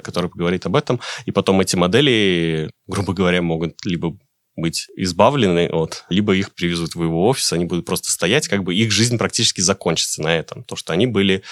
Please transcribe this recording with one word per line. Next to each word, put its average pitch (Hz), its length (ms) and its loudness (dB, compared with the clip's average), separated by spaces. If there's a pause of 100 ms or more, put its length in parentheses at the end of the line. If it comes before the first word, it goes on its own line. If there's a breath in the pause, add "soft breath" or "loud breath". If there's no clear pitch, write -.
который 87 280 -4
поговорит 87 360 -2
об 92 100 0
этом, 127 240 0 (260 loud breath)
и - 40 -6
потом 95 300 2
эти - 160 0
модели, 92 960 2 (160)
грубо 95 260 -4
говоря, 90 300 2
могут 82 420 -4
либо 85 320 -2 (380)
быть - 420 -4
избавлены 95 760 2
от, 80 380 -4
либо 101 260 2
их 92 180 -2
привезут 87 420 -4
в 85 80 -4
его 82 260 2
офис, - 240 0
они 87 120 0
будут 85 220 -4
просто - 240 -4
стоять, 110 380 0
как 98 160 0
бы 87 100 -2
их 110 160 2
жизнь 117 260 2
практически 107 440 0
закончится - 600 0
на 80 160 0
этом, - 280 -8
то, - 120 -12
что - 160 -8
они 92 140 2
были 98 460 2